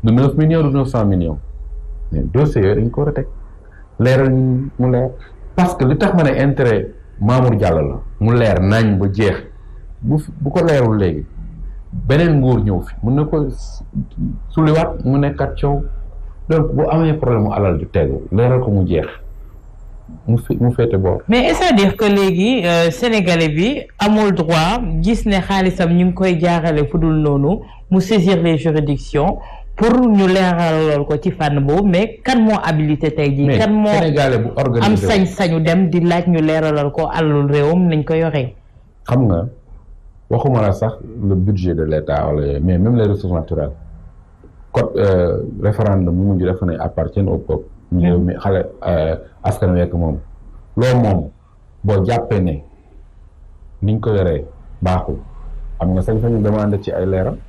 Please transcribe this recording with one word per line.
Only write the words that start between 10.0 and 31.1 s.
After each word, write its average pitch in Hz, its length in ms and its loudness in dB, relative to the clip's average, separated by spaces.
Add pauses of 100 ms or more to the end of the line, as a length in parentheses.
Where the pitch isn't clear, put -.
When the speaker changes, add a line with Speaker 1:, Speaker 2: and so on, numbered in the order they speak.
Speaker 1:
Bu 127 140 0
f-, 151 140 -4 (100)
bu 139 100 -2
ko 170 140 0
leerul 127 320 4
léegi, 85 300 0 (840)
beneen 156 320 4
nguur 127 240 2
ñëw 95 160 0
fi. - 220 -14
Mën 120 120 0
na 147 120 2
ko 151 240 0
s-, - 340 -12 (640)
suliwaat, 160 560 0
mu 135 140 2
nekkaat 143 420 -2
coow. 143 220 0 (680)
Donc, 156 260 2
bu 143 160 0
amee 160 240 2
problème 113 300 0
mu 101 80 -2
alal 92 260 0
ju 85 80 -6
tegu, 69 360 -2 (100)
leeral 123 280 2
ko 113 100 -2
mu 95 160 2
jeex. 78 200 0 (1200)
Mu 117 120 2
fe-, - 200 -2
mu 120 140 2
féete 117 240 0
boor. 95 220 0 (100)
Speaker 2:
Mais 247 220 4
est-ce 349 200 2
à 254 60 4
dire 240 220 4
que 220 80 0
léegi, 202 580 2
euh, 170 260 2
Sénégalais 175 600 0
bi 196 320 -2 (160)
amul 214 340 2
droit 170 480 0 (220)
gis 208 240 0
ne 202 120 2
xaalisam 185 540 0
ñu 175 140 4
ngi 180 80 0
koy 180 260 0
jaarale 165 480 0
fu - 100 -4
dul 160 220 0
noonu, 143 400 0 (300)
mu 185 100 4
saisir 185 420 2
les 165 140 2
juridictions 147 840 -2 (380)
pour 233 240 2
ñu 208 260 4
leeralal 165 800 2
ko 151 160 -2